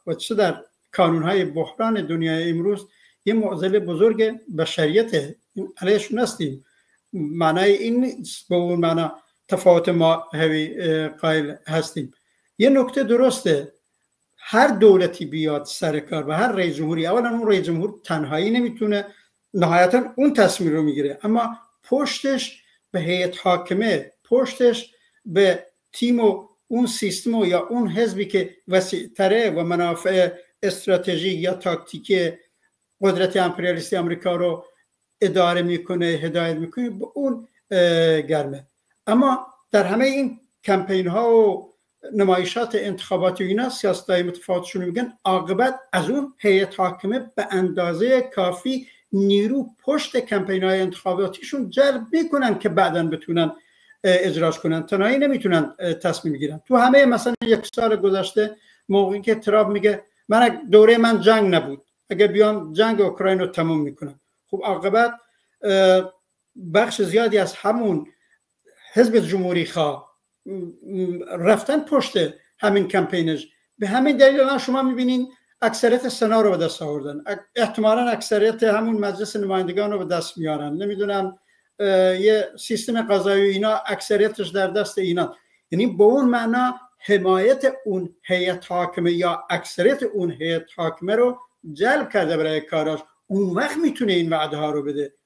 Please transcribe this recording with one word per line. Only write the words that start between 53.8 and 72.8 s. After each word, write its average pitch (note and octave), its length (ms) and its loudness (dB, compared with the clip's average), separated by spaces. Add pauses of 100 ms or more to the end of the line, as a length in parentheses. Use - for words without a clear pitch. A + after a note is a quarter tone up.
اجراش F3 560 0
کنن. D#3+ 260 -2
تنهایی G#3 320 0
نمیتونن، G#3+ 640 0
اه، F3 140 -2
تصمیم E3 400 -4
بگیرن. D3 340 -6
تو B3+ 100 4
همه C4+ 280 6
مثلاً A#3+ 280 0 (100)
یک A3+ 320 2
سال A3+ 200 0
گذشته، G3 600 0 (340)
موقعی G3 320 2
که G#3+ 140 0
ترامپ G#3+ 320 2
میگه: G3+ 360 0 (260)
«من A3+ 140 4
اگه، A#3 160 2 (120)
دوره A3 260 10
من A3+ 240 4
جنگ G3+ 340 4
نبود، C#3 260 -2 (280)
اگه G3+ 180 4
بیام G3 460 0
جنگ G#3+ 280 2
اوکراین F#3+ 380 0
رو F3+ 80 -2
تموم E3 320 -2
می‌کنم.» C#3+ 400 -8 (280)
خب F#3+ 160 -8
عاقبت، G#3 500 0 (500)
اه، F#3+ 500 4 (600)
بخش G#3+ 280 2
زیادی G#3 360 2
از F#3 180 0
همون G#3 520 -2 (840)
حزب A3+ 260 4
جمهوری F3 460 0
خواه، D3 500 -4 (300)
م، F#3 60 -12
م، F3+ 680 -6 (180)
رفتن A3 420 2
پشت - 380 -2 (420)
همین G3+ 280 2